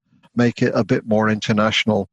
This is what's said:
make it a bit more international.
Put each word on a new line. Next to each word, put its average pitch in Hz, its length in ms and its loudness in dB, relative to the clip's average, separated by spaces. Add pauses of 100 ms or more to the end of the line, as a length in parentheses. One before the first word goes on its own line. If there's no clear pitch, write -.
(360)
make 120 260 0
it 127 140 0
a 120 80 0
bit 131 240 -2
more 107 220 2
international. 107 840 0